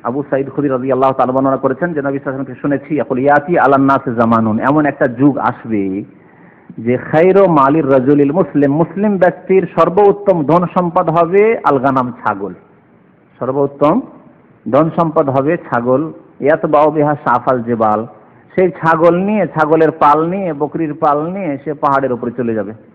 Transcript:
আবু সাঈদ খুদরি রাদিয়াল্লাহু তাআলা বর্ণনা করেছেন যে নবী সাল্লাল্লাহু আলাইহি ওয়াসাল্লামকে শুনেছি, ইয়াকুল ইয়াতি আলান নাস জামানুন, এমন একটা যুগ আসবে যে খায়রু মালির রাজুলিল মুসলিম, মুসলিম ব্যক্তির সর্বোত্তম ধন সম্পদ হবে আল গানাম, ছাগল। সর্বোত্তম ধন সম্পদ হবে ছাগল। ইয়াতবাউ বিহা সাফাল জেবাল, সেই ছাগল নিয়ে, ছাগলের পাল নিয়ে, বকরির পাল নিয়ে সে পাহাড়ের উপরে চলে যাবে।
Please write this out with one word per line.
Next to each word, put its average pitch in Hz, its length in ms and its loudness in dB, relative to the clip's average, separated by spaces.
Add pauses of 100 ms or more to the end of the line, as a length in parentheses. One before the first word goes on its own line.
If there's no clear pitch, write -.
আবু 131 200 -6
সাঈদ 135 280 -6
খুদরি 143 180 -4
রাদিয়াল্লাহু 131 440 -2
তাআলা 127 200 -2
বর্ণনা 135 240 0
করেছেন 135 360 -4
যে 147 100 -4
নবী 139 160 -6
সাল্লাল্লাহু 143 100 -8
আলাইহি 131 240 -8
ওয়াসাল্লামকে 117 80 -16
শুনেছি, 143 340 -4
ইয়াকুল 127 240 -4
ইয়াতি 143 400 0
আলান 135 240 4
নাস 135 260 0
জামানুন, 113 500 0
এমন 147 280 0
একটা 143 200 -2
যুগ 127 320 0
আসবে 104 680 -4 (760)
যে 117 180 -2
খায়রু 185 500 4
মালির 143 460 2
রাজুলিল 139 400 2
মুসলিম, 143 400 0
মুসলিম 190 440 0
ব্যক্তির 175 520 2 (100)
সর্বোত্তম 180 680 2
ধন 170 220 2
সম্পদ 175 440 -2
হবে 185 540 2
আল 143 140 2
গানাম, 127 340 0
ছাগল। 98 420 -6 (840)
সর্বোত্তম 143 640 0 (680)
ধন 156 200 2 (100)
সম্পদ 156 280 0
হবে 139 280 0
ছাগল। 131 560 -2 (280)
ইয়াতবাউ 151 500 2
বিহা 151 240 0
সাফাল 127 480 -2
জেবাল, 113 440 -2 (520)
সেই 185 120 2
ছাগল 165 460 2
নিয়ে, 196 300 0
ছাগলের 156 440 2
পাল 151 360 2
নিয়ে, 185 260 -4
বকরির 151 420 -6
পাল 151 320 -2
নিয়ে 175 380 -8
সে 156 100 -6
পাহাড়ের 139 380 0
উপরে 120 180 -6
চলে 117 240 -4
যাবে। 104 180 -6 (220)